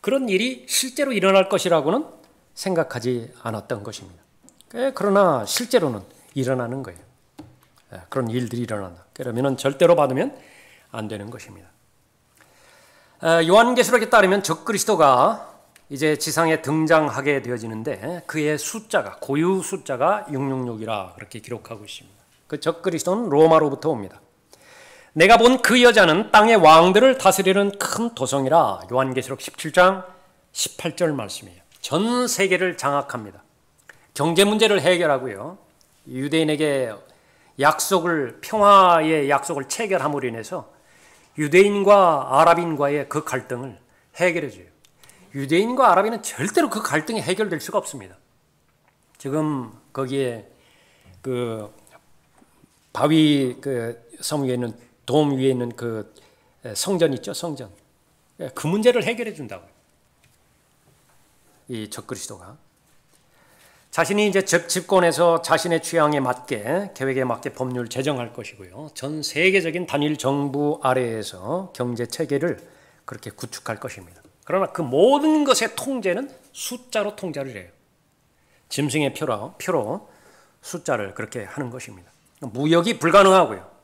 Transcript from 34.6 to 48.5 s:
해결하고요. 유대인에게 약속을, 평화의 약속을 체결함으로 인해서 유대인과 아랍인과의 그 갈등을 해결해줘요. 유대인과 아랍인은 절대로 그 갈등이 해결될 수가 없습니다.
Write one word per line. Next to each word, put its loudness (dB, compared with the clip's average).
해결하고요. 0
유대인에게 -2
약속을, 0
평화의 4
약속을 -2
체결함으로 -4
인해서 -10
유대인과 4
아랍인과의 2
그 -4
갈등을 -8
해결해줘요. -4
유대인과 2
아랍인은 0
절대로 -2
그 -8
갈등이 -4
해결될 -4
수가 -6
없습니다. -10